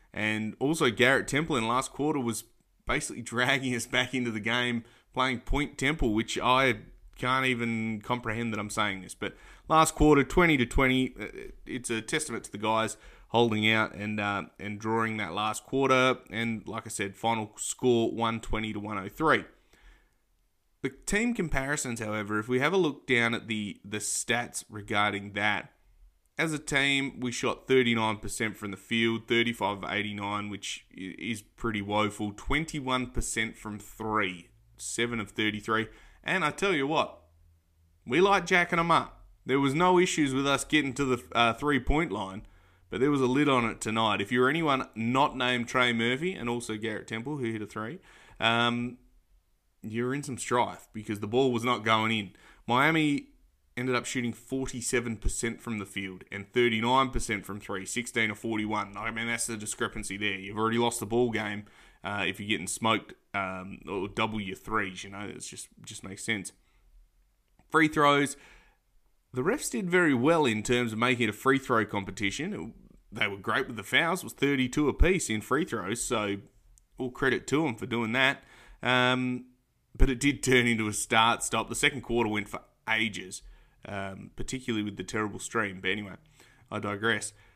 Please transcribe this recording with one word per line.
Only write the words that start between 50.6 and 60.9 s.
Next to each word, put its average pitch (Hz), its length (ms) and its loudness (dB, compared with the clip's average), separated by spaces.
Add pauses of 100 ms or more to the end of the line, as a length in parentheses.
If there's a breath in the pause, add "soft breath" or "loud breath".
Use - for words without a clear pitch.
because 107 260 -6
the 107 60 -4
ball 123 260 4
was 113 120 -2
not 120 200 0
going 110 280 4
in. 101 200 -2 (340 loud breath)
Miami 147 640 2 (500)
ended 127 160 -2
up 117 100 -2
shooting 120 300 -4
forty-seven 120 800 -4
percent 113 460 -2
from 113 160 -6
the 98 80 -6
field 95 440 -10
and 98 220 -10
thirty-nine 120 560 4
percent 110 380 -2
from 101 140 -10
three, 95 260 -8
sixteen 117 440 -2
of 104 80 -8
forty-one. 107 560 -2
I 113 160 -6
mean, 113 180 -4
that's 117 180 -2
the 117 100 -6
discrepancy 104 640 -6
there. 104 160 0
You've 98 240 -8
already 110 180 2
lost 117 240 2